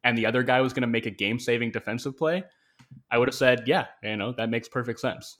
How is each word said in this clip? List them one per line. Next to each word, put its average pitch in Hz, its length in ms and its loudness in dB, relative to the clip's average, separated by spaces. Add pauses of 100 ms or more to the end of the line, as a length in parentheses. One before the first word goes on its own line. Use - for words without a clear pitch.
and 120 120 4
the 113 100 2
other 123 160 2
guy 127 180 4
was 131 120 0
gonna 127 140 0
make 117 200 0
a 113 40 -4
game-saving 117 600 -2
defensive 117 440 -6
play, 170 280 -2 (640)
I 120 80 2
would 123 80 4
have 131 80 -2
said, 123 320 4
"Yeah, 147 200 2 (160)
you 107 140 -4
know, 107 160 -2
that 113 180 -2
makes 117 180 -4
perfect 120 320 -4
sense." - 400 -6